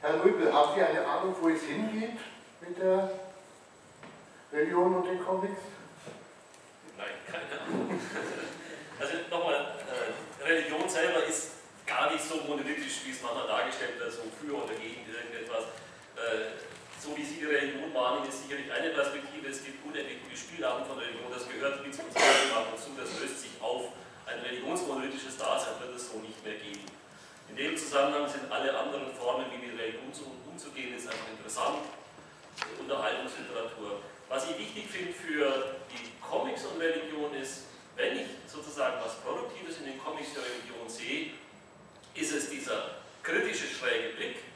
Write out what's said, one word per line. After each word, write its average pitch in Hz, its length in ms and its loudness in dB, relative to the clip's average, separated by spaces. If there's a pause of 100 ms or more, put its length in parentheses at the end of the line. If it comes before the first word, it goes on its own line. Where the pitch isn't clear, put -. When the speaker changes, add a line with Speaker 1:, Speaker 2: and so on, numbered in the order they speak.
Speaker 1:
Herr 156 180 6
Röbel, - 300 8
haben 147 240 8
Sie 196 80 8
eine - 240 6
Ahnung, 185 320 4
wo 165 80 6
es 160 160 6
hingeht 220 560 0 (400)
mit 175 180 -6
der 190 320 6 (1400)
Religion 175 460 8
und 180 100 4
den 180 160 0
Comics? 185 380 0 (1400)
Speaker 2:
Nein, 101 180 -6 (100)
keine - 360 -6
Ahnung. - 380 0 (1000)
Also 147 140 0 (180)
nochmal, 170 560 2
äh, - 560 -4
Religion 156 460 4
selber 160 340 6
ist - 320 0 (320)
gar - 240 4
nicht 156 100 0
so 165 220 -2
monolithisch, 143 600 0
wie - 60 -4
es - 120 -6
manchmal - 240 0
dargestellt 107 500 2
wird, - 140 -2
so 117 120 -6 (200)
für 147 80 -4
oder 117 240 -2
gegen 113 320 -6
irgendetwas. 113 640 -4 (480)
Äh, 113 400 0 (400)
so 147 160 -4
wie 151 80 -2
Sie 156 160 -6
die 151 80 -2
Religion 139 460 2
wahrnehmen, 143 340 2
ist 135 160 -6
sicherlich 139 280 -4
eine 160 200 2
Perspektive. 143 560 0
Es 135 160 -6
gibt 139 240 -10
unendlich 139 400 -6
viele 143 80 -10
Spielarten 156 480 -2
von 131 160 -6
Religion, 120 320 -6
das 123 160 -4
gehört 139 320 0
mit 139 160 -6
zu - 80 -6
unserem - 240 8
Thema 135 480 8
dazu, 143 240 -8
das - 240 -4
löst - 160 -4
sich - 240 -10
auf. - 240 0 (400)
Ein 117 120 -4
religionsmonolithisches 135 1000 -2
Dasein - 420 0
wird 123 160 -6
es - 160 -8
so 110 80 -6
nicht 107 240 -12
mehr 104 160 -6
geben. 101 320 -10 (580)
In - 80 -10
dem 151 200 0
Zusammenhang 147 500 4
sind 135 220 -4
alle 135 260 2
anderen - 380 0
Formen, 127 380 2
wie 120 160 -6
mit 110 100 -6
Religion 113 340 -4
zu, 143 140 -10 (240)
umzugehen, 131 460 -8
ist 120 100 -8
einfach 110 320 -6
interessant. - 480 0 (960)
Unterhaltungsliteratur. - 1200 -2 (280)
Was 135 200 0
ich - 80 -2
wichtig 208 320 -6
finde 180 240 -4
für 139 640 2 (140)
die 120 260 -10
Comics - 480 0
und 165 160 -2
Religion 156 540 2
ist, 131 300 -6 (300)
wenn - 220 2
ich - 80 -2 (220)
sozusagen 147 480 0 (100)
was - 160 -4
Produktives - 560 -4
in 143 80 -8
den 135 160 -6
Comics 143 320 -6
der 131 80 -4
Religion 120 480 -6
sehe, - 400 -4 (840)
ist 151 180 0
es 143 160 0
dieser 123 460 -2 (260)
kritische, - 460 2
schräge - 480 0
Blick. - 220 -4 (180)